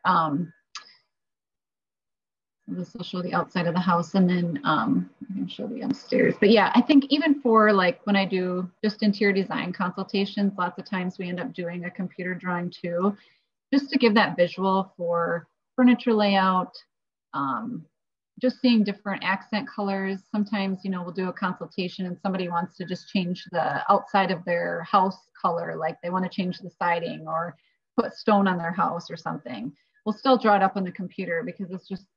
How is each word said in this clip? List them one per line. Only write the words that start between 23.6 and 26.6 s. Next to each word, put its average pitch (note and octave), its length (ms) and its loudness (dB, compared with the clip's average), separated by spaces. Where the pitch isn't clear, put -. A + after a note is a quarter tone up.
outside G3 400 2
of E3+ 140 -4
their F3 380 -4
house F#3+ 360 0
color, E3+ 360 -2
like D#3+ 260 -4
they F3 80 -6
wanna F#3 180 -2
change F3+ 300 -4
the F#3 120 -14